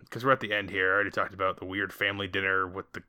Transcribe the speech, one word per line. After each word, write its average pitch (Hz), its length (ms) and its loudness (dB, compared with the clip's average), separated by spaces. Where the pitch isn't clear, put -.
'cause 117 140 -8
we're 135 80 6
at 127 80 4
the 104 140 -4
end 101 160 -2
here. 92 200 2
I 95 40 4
already 101 160 2
talked 98 240 -2
about 95 240 0
the 92 80 -10
weird 95 260 -2
family 101 360 0
dinner 95 380 0
with 95 260 -8
the 90 160 -12